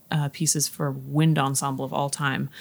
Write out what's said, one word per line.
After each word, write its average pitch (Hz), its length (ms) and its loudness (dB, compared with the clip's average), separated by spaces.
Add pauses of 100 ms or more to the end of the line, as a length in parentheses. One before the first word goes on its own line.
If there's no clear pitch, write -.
(100)
uh, 147 220 2
pieces 151 340 0
for 147 240 -4
wind 143 480 4
ensemble 135 460 0
of 131 80 -6
all 143 180 0
time, 139 380 -2 (120)